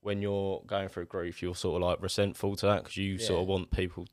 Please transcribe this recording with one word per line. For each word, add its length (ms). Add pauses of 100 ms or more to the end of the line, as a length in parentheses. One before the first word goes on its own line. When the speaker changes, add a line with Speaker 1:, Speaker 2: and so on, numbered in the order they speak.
Speaker 1:
when 200
you're 440
going 240
through 160
grief, 360
you're 140
sort 260
of, 60
like, 140
resentful 560
to 80
that, 180
'cause 140
you 200
sort 260
of 40
Speaker 2:
Yeah. 60
Speaker 1:
want 180
people 420